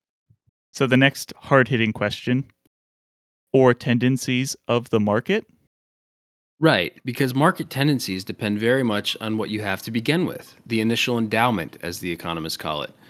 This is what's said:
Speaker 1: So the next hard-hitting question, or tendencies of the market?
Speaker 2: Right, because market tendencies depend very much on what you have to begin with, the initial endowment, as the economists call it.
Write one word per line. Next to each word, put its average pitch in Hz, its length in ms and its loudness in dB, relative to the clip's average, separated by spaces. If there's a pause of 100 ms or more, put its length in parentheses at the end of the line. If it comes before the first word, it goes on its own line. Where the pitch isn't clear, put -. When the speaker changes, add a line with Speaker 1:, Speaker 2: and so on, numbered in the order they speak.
(720)
Speaker 1:
So 135 140 0
the 123 100 4
next - 400 2
hard-hitting 120 560 2
question, 123 520 -2 (1080)
or 131 200 6
tendencies 127 840 0 (120)
of 120 220 -2
the 113 100 2
market? 107 460 0 (1120)
Speaker 2:
Right, 127 440 2
because 127 320 -2
market 151 340 2
tendencies 131 540 -2
depend 104 360 -4
very 123 240 2
much 104 360 -2
on 110 180 -4
what 107 120 -4
you 104 120 -4
have 98 220 -4
to 113 80 -10
begin 143 340 0
with, - 300 -10 (100)
the 113 160 -2
initial 117 360 0
endowment, 110 640 0
as 87 180 -8
the 90 120 -6
economists 82 460 -6
call 78 260 -6
it. - 80 -12 (180)